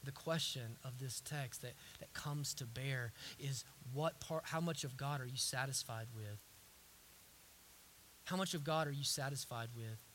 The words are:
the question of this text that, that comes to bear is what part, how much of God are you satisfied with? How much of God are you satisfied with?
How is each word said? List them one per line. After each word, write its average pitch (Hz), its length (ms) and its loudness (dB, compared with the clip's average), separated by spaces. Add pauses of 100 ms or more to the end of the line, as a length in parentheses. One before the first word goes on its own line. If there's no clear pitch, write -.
the 139 60 -2
question 131 720 0
of 127 160 -6
this 131 220 -2
text 139 400 -4
that, 123 100 -6 (300)
that - 120 -10
comes 147 420 0
to 131 100 -4
bear 123 480 0 (260)
is 135 240 0 (300)
what 156 260 2
part, 160 240 0
how 165 160 2
much 170 240 2
of 131 140 -2
God 139 240 2
are 127 40 -2
you 127 120 -2
satisfied 127 760 2
with? 107 260 -4 (1900)
How 180 100 2
much 185 180 4
of 147 120 2
God 160 200 6
are 147 60 2
you 139 140 2
satisfied 131 680 2
with? 113 300 -4 (120)